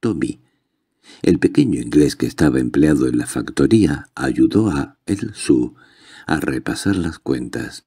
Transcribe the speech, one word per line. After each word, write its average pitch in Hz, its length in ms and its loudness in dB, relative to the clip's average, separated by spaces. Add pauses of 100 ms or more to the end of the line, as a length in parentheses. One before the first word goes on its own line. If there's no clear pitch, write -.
Tommy, 92 420 -4 (800)
el - 160 4
pequeño 110 420 2
inglés 69 340 2
que - 120 -4
estaba 65 340 2
empleado 64 480 2
en 60 80 -2
la 60 100 -2
factoría, 76 880 0
ayudó 82 540 0
a 69 380 -4
El - 260 -6
Su - 440 -2 (500)
a 80 140 -2
repasar - 560 -2
las 82 220 -4
cuentas. 60 680 -8